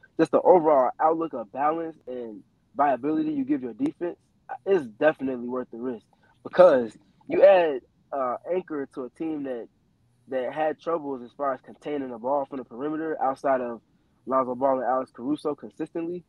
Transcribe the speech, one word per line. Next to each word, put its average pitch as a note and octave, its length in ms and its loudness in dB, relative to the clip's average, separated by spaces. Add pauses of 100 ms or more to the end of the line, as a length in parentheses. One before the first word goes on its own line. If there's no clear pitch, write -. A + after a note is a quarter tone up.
(200)
just D#3+ 120 2
the C3+ 100 4
overall D3+ 580 6
outlook D#3+ 340 2
of A2+ 180 -8
balance D#3+ 460 -2 (100)
and A#2 360 -10 (320)
viability D3 560 0
you C#3 140 -4
give C3+ 180 -2
your A#2 100 -8
defense D#3 440 -6 (480)
is F#3 200 2
definitely C3 600 -2
worth B2 240 -6
the A#2 60 -12
risk A#2+ 280 -8 (380)
because C#3 520 6 (320)
you E3+ 140 0
add, F3 400 6 (300)
uh, B2+ 240 -2 (180)
anchor D#3+ 400 -6
to C3 120 -10
a A#2+ 60 -14
team D#3 320 -8
that, A#2+ 240 -8 (600)
that B2 260 -4
had D#3 260 -2
troubles C#3+ 420 -6
as A#2+ 160 -16
far C#3 160 -2
as B2+ 80 -8
containing C#3 480 -8
the A#2+ 80 -10
ball C3+ 280 -2
from C#3+ 120 -10
the A#2+ 80 -10
perimeter D#3 560 -6
outside C3+ 400 0
of A#2 200 -8 (440)
Lonzo B2+ 300 0
Ball C3 240 2
and A#2 80 -2
Alex B2+ 260 -2
Caruso D3 420 -4
consistently. E3 720 -8